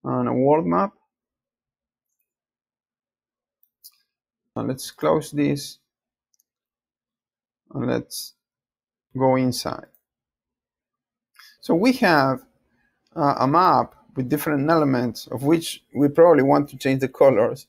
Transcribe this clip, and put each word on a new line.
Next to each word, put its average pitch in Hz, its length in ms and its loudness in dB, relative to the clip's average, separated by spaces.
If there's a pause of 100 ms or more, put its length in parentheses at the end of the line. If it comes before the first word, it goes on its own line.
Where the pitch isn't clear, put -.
And 127 240 -4
a 123 40 -4
world 143 340 0
map. 185 260 -2 (3500)
And 117 140 -8
let's - 240 -10
close 156 400 -2
this. 143 460 -4 (2000)
And 127 140 -6
let's - 460 -8 (840)
go 131 160 2
inside. - 520 -4 (1700)
So - 140 -4
we 220 200 2
have, 143 500 0 (720)
uh, 143 220 0
a 127 100 0
map 151 480 2 (180)
with 127 140 -6
different 147 420 -2
elements, 131 560 0
of 123 160 -10
which 165 400 -2 (100)
we 143 140 0
probably 151 380 6
want 147 240 2
to 135 80 -18
change 135 240 -2
the 131 80 -2
colors. 135 600 2